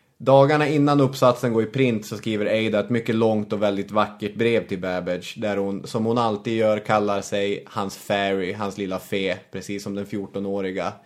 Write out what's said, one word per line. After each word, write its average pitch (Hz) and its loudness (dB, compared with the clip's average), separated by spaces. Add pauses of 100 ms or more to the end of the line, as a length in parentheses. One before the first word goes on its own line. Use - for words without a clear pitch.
(180)
Dagarna 139 6
innan 147 4
uppsatsen 123 2
går 113 4
i - -2
print 117 0
så 110 -8
skriver 110 0
Ada 104 0
ett 101 -2
mycket 117 0
långt 110 0
och 101 -2
väldigt 98 0
vackert 104 -2
brev 113 2
till 95 -6
Babbage, 90 -4
där 104 -2
hon, 98 -4
som 113 -2
hon 117 2
alltid 113 0
gör, 107 2
kallar 104 0
sig 101 -4
hans 98 -6
fairy, 98 -2
hans 101 -8
lilla 95 -4
fe, 95 -4 (140)
precis 98 -8
som 101 -8
den 101 -6
fjortonåriga 98 -6 (120)